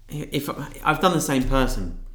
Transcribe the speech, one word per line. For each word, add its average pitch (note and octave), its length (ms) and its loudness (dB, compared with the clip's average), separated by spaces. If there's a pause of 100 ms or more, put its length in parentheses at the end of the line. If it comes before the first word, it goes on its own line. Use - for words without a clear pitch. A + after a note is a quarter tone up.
If, D3 400 -4 (360)
I've D#3 160 2
done F#3 120 6
the D3+ 80 2
same C3+ 220 2
person, G#2+ 560 2 (160)